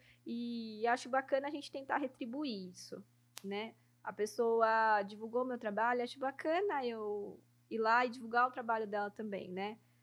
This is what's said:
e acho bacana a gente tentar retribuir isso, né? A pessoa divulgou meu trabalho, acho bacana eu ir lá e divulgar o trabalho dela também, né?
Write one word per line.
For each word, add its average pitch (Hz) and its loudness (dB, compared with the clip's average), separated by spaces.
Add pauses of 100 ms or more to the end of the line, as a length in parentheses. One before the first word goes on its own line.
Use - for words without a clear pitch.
(260)
e 233 -4
acho 247 2
bacana 269 2
a - -6
gente 294 -6
tentar 269 0
retribuir 254 -4
isso, - -14 (400)
né? 202 -4 (280)
A 214 -8
pessoa 220 4
divulgou 220 -4
meu 254 -4
trabalho, 233 2
acho 247 -6
bacana 311 0
eu 208 -4 (300)
ir 220 -2
lá 226 6
e 247 0
divulgar 240 4
o 254 -12
trabalho 226 0
dela 208 -2
também, 202 -6
né? 196 -4 (240)